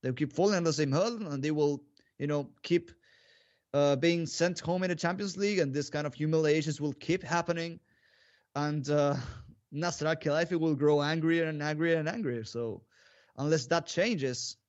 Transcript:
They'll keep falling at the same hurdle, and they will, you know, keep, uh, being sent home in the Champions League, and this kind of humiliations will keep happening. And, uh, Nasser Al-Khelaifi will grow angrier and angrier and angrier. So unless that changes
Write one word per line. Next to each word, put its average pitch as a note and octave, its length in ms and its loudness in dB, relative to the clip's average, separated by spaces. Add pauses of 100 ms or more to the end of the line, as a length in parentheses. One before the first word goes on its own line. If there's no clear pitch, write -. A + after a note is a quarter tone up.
They'll B2+ 140 -2
keep C#3+ 180 -2
falling G3 240 2
at E3+ 80 0
the D#3+ 80 2
same D3 180 2
hurdle, G#3+ 380 0
and C#3 140 -4
they D3+ 80 0
will, D3 320 2 (360)
you C#3+ 80 -4
know, D3 220 -2 (140)
keep, E3+ 280 0 (840)
uh, C#3+ 220 4
being E3 300 2
sent E3+ 340 -2
home F3+ 240 -2
in F#3 40 0
the F3 80 0
Champions F#3 400 -4
League, G3+ 220 0
and C#3 160 0
this C#3+ 160 -2
kind D3+ 160 -4
of C#3 80 -6
humiliations D#3 680 2
will C#3+ 140 -2
keep F3+ 280 -2
happening. E3+ 560 -2 (760)
And, D3 340 -2
uh, C#3+ 280 4 (540)
Nasser D#3 360 -2
Al-Khelaifi D#3+ 520 0
will D#3+ 160 2
grow D3 280 4
angrier E3 420 2
and D3+ 180 -4
angrier D#3 360 0
and D#3 100 -2
angrier. D3 360 -4
So A#2 360 -6 (560)
unless C#3+ 300 0
that E3 200 0
changes D#3+ 680 -2 (120)